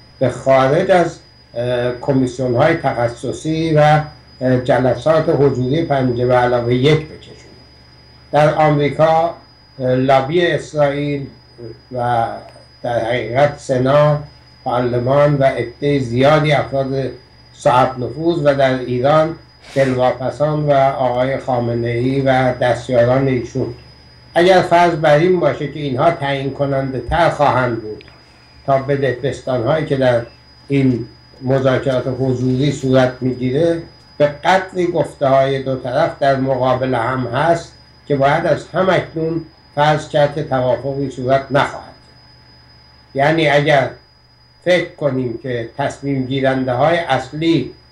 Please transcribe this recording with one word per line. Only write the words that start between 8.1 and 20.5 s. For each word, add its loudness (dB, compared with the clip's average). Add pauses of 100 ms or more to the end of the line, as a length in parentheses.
در 4
آمریکا، 2 (460)
اه، 0
لابی 2
اسرائیل -2 (640)
و -2 (580)
در -2
حقیقت -2
سنا، 2 (440)
پارلمان 0
و 2
عدهٔ -2
زیادی 2
افراد -2 (600)
صاحب 0
نفوذ -2
و 4
در 0
ایران 0 (400)
دلواپسان 0